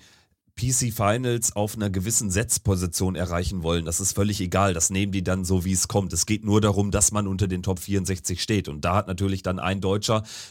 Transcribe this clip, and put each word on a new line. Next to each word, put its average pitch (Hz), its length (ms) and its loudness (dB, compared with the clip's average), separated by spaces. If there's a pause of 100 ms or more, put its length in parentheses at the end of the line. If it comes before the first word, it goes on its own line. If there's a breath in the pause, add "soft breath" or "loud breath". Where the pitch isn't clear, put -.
(580 soft breath)
P 123 120 -2
C 123 200 0
Finals 117 640 0
auf 104 220 -2
einer 104 140 0
gewissen 98 400 0
Setzposition 92 840 0
erreichen 87 480 -2
wollen. 82 220 0
Das 82 160 -2
ist 98 140 0
völlig 104 260 0
egal. 95 320 2
Das 82 160 0
nehmen 98 240 0
die 95 100 0
dann 92 220 0
so, 90 220 2
wie 95 60 2
es 92 140 0
kommt. 95 280 0
Es 82 100 0
geht 110 220 -2
nur 104 160 6
darum, 101 280 4
dass 101 220 2
man 104 140 0
unter 95 200 0
den 90 160 -2
Top 92 160 0
vierundsechzig 92 640 -2
steht. 104 240 0
Und 73 160 -8
da 87 120 2
hat 104 120 2
natürlich 95 360 -2
dann 92 160 -2
ein 95 240 -2
Deutscher, 107 400 0 (280 loud breath)